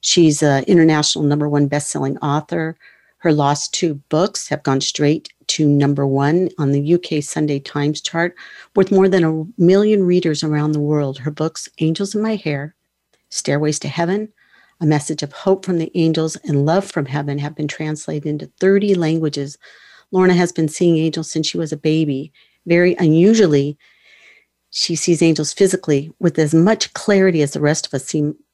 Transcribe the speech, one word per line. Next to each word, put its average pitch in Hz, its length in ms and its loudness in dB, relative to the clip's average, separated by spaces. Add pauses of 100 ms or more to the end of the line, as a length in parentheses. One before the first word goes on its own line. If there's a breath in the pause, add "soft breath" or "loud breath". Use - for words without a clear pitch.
She's 160 380 4
a 139 260 2
international 156 560 2
number 147 240 0
one 147 200 2
best-selling 143 500 -4
author. 156 580 -4 (420 soft breath)
Her 165 140 2
last 147 400 0
two 151 360 -4
books 165 400 -2
have 139 160 -6
gone 135 160 0
straight 151 480 -2 (180)
to - 180 -2
number 143 400 2
one 143 440 0 (100)
on 139 140 0
the 143 80 0
U 160 180 0
K 165 220 -4
Sunday 147 400 -4
Times 147 400 -4
chart, 135 340 -4 (400 loud breath)
with 190 160 2
more 190 180 6
than 180 140 4
a 160 220 0 (180)
million 196 400 4
readers 180 400 0
around 151 300 0
the 151 80 0
world. 147 380 -2
Her 131 120 -6
books, 156 380 -6 (100)
Angels 165 380 -2
in 208 40 -2
My 220 140 -2
Hair, 147 400 -6 (560)
Stairways 151 480 -2
to - 80 -10
Heaven, 180 440 -2 (500 soft breath)
A 170 60 0
Message 151 360 0
of 143 100 -10
Hope 190 320 -2
from 180 140 -2
the 160 160 -4
Angels, 160 480 0
and 143 240 0
Love 180 180 2
from 156 220 -6
Heaven, 143 320 -6
have 147 160 -8
been 151 140 -6
translated 151 580 -8
into 151 320 -8
thirty 196 380 2
languages. 156 600 -2 (540 loud breath)
Lorna 185 240 4
has 175 160 2
been 160 160 -2
seeing 170 300 2
angels 160 340 -2
since 156 160 -2
she - 120 -6
was 160 120 -4
a 156 60 -6
baby. 151 560 -2 (340 soft breath)
Very 175 320 4
unusually, 160 800 4 (920 soft breath)
she - 260 -4
sees 165 260 0
angels 156 300 2
physically 160 680 0
with 165 220 0
as 151 120 0
much 190 400 2
clarity 190 480 2
as 143 120 0
the 147 80 -6
rest 147 260 0
of - 80 -12
us 135 120 -6
see 151 260 -2 (220)